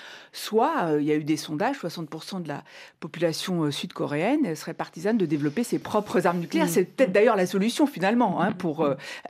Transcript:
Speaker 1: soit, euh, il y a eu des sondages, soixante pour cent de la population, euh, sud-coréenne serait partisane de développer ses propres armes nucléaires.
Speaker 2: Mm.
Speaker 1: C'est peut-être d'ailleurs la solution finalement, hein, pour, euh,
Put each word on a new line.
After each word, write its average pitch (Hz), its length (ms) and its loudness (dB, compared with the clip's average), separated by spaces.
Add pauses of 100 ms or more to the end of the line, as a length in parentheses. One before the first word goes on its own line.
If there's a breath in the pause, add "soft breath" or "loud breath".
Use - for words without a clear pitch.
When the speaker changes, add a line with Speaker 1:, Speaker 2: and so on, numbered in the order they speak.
(320 loud breath)
Speaker 1:
soit, 247 420 0 (160)
euh, 147 100 2
il 143 60 0
y 151 40 0
a 151 60 4
eu 156 80 -2
des 151 140 0
sondages, 196 380 -2
soixante 165 340 -8
pour 160 120 -10
cent 196 180 -8
de 160 80 -8
la 143 140 -8 (380 loud breath)
population, 165 640 -2
euh, 147 60 2
sud-coréenne 165 840 -2
serait 156 200 -10
partisane 175 420 -2
de 196 100 2
développer 147 380 0
ses 170 140 -2
propres 208 480 0
armes 175 140 2
nucléaires. 170 260 0
Speaker 2:
Mm. 170 40 0
Speaker 1:
C'est 180 140 4
peut-être 220 280 2
d'ailleurs 214 240 6
la 185 100 4
solution 220 400 2
finalement, 202 560 2
hein, 208 100 2
pour, 160 300 -2
euh, 139 120 4 (360 loud breath)